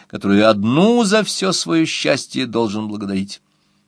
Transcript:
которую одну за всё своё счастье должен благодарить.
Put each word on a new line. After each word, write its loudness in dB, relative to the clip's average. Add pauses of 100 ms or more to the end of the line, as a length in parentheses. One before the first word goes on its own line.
которую 2
одну 2
за 2
всё -2
своё 0
счастье -2
должен -4
благодарить. -6 (480)